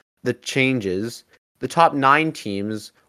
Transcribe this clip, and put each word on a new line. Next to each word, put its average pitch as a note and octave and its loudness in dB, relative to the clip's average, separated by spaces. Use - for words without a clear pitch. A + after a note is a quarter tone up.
the B2 -2
changes, A#2 -2
the C3+ -6
top E3 4
nine C#3+ 4
teams G#2 -8